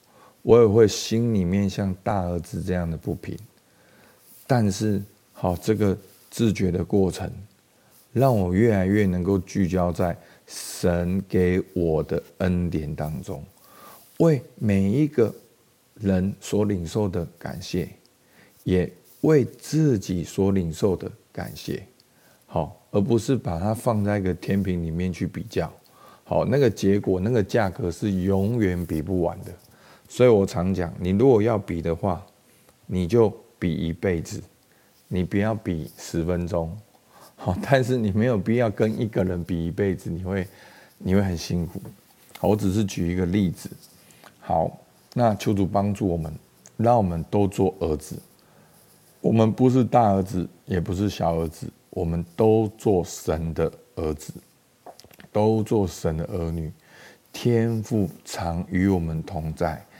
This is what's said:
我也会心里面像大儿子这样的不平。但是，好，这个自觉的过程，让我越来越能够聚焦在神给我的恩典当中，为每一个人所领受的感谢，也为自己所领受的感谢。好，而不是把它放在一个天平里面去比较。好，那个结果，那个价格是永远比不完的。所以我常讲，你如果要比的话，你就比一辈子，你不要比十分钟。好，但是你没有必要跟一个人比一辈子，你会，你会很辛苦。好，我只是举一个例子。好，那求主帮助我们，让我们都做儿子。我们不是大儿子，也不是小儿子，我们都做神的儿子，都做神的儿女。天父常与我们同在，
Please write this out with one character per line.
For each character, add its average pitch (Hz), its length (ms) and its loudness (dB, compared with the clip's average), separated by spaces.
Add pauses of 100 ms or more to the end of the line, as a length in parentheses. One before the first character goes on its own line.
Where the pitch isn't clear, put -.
(420)
我 117 180 8
也 117 60 8
会 107 200 8
心 113 480 0
里 95 100 2
面 98 240 0
像 98 240 -4 (120)
大 104 160 0
儿 87 180 -2
子 82 240 -8
这 92 120 -4
样 87 140 -2
的 80 80 -4
不 - 200 -8
平。 - 200 -10 (1080)
但 113 240 4
是， 101 320 -2 (300)
好， 90 240 -2
这 110 180 0
个 101 220 2 (340)
自 113 220 2
觉 92 180 0
的 95 140 -2
过 95 260 2
程， 92 180 -8 (840)
让 123 240 2
我 90 180 2
越 113 180 4
来 95 140 2
越 101 200 4
能 90 180 0
够 98 160 2
聚 98 260 -2
焦 87 240 0
在 85 260 -2 (300)
神 87 840 -2
给 90 320 2 (140)
我 80 280 0
的 80 200 -4 (160)
恩 90 320 0
典 78 240 -4
当 78 280 -6
中， 76 200 -12 (760)
为 160 240 4 (140)
每 98 340 2
一 147 180 2
个 113 260 2 (600)
人 95 460 0
所 104 240 0
领 92 220 -2
受 104 220 -2
的 87 180 -4 (120)
感 76 220 -10
谢， 98 280 -4 (720)
也 92 280 0 (320)
为 147 220 6
自 143 540 0
己 92 240 -4
所 98 300 0
领 87 200 0
受 95 220 0
的 98 160 -8 (220)
感 - 220 -10
谢。 - 280 -10 (640)
好， - 340 -4 (120)
而 104 80 2
不 117 180 2
是 135 160 -2
把 90 240 -4
它 104 160 -2
放 107 300 0
在 104 140 0
一 98 40 -2
个 92 100 0
天 98 300 -2
平 90 200 -2
里 82 80 -4
面 90 220 -2
去 90 140 -6
比 85 240 -8
较。 80 200 -4 (540)
好， 82 200 0
那 120 140 2
个 127 120 6
结 98 280 2
果， 95 220 0
那 101 80 -2
个 120 140 2
价 104 260 0
格 87 220 -4
是 104 220 -2 (100)
永 98 380 0
远 90 260 0
比 78 160 -4
不 90 200 -2
完 - 200 -2
的。 85 100 -14 (560)
所 - 160 2
以 127 40 8
我 98 180 6
常 90 260 -2
讲， 87 260 -4
你 92 120 -2
如 110 180 4
果 110 140 6
要 110 160 0
比 85 240 -4
的 82 120 -2
话， 92 300 -4 (600)
你 90 200 -2
就 110 240 4 (280)
比 90 120 -2
一 82 220 -2
辈 85 300 -2
子， - 180 -12 (680)
你 92 160 -2
不 90 120 -4
要 107 180 0
比 85 440 -6
十 - 240 -4
分 87 240 -2
钟。 85 280 -4 (600)
好， - 280 -4
但 131 200 4
是 123 140 0
你 110 160 0
没 107 140 2
有 117 120 0
必 113 180 0
要 117 140 2
跟 110 280 0
一 117 100 -2
个 98 160 0
人 90 200 -2
比 85 220 -4
一 85 40 -4
辈 98 240 -2
子， - 140 -10
你 87 140 -6
会， 92 240 -4 (520)
你 92 160 -2
会 101 80 4
很 90 140 -2
辛 85 300 -4
苦。 - 160 -10 (560)
好， 90 100 0
我 104 80 4
只 101 160 0
是 107 120 2
举 87 280 -2
一 90 40 -4
个 92 100 0
例 92 240 2
子。 - 180 -8 (720)
好， 85 380 -2 (360)
那 117 200 2
求 110 180 -2
主 98 140 0
帮 101 260 0
助 101 140 -2
我 85 100 0
们， 78 160 -6 (440)
让 117 200 4
我 110 60 4
们 85 260 -2
都 101 200 2
做 95 320 0
儿 80 160 -2
子。 - 200 -12 (1040)
我 113 120 0
们 110 200 6
不 127 160 4
是 123 140 4
大 110 300 4
儿 98 100 4
子， 92 260 -4 (180)
也 92 140 0
不 87 140 -2
是 98 160 0
小 82 240 0
儿 82 140 -2
子， - 200 -12 (220)
我 - 140 -4
们 85 200 -2 (120)
都 110 420 4
做 95 240 2
神 82 500 -4
的 80 180 0 (260)
儿 78 180 -4
子， - 180 -14 (1000)
都 110 320 2
做 104 200 2
神 82 320 -4
的 80 100 -4
儿 82 260 -4
女。 80 200 -6 (600)
天 117 500 0
父 104 260 0 (160)
常 85 460 -4
与 92 160 2
我 95 140 2
们 80 240 -4
同 80 280 -8
在， 82 320 -4 (160)